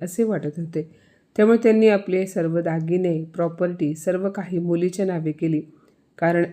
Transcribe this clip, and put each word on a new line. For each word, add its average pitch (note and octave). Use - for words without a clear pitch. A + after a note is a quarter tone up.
असे F3+
वाटत F3
होते. D#3+
त्यामुळे A3
त्यांनी A3
आपले F#3+
सर्व E3
दागिने, E3
प्रॉपर्टी E3+
सर्व F#3
काही F#3
मुलीच्या F3
नावे D#3+
केली, D#3+
कारण E3+